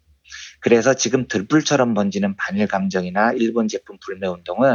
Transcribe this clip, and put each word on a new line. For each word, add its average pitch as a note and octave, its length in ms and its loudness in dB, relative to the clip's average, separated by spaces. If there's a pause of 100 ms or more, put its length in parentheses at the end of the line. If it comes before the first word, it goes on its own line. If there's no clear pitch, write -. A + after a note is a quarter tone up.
(600)
그래서 A#2 340 4
지금 B2 340 -2
들불처럼 B2+ 680 2
번지는 G2+ 420 0
반일 G2+ 300 -2
감정이나 F#2+ 680 0
일본 A2+ 360 0
제품 G2 320 -10
불매 F#2+ 260 -8
운동은 F#2 480 0